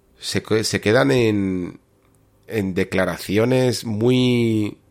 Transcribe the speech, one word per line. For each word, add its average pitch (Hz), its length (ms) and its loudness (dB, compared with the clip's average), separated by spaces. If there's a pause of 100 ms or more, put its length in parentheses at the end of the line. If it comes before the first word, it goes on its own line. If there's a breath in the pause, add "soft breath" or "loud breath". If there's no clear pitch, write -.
(180)
se - 240 -6
que-, 107 220 0
se 98 160 -2
quedan 131 300 2
en, 98 680 0 (680)
en 95 280 -4
declaraciones 104 1120 0
muy 117 960 0 (120)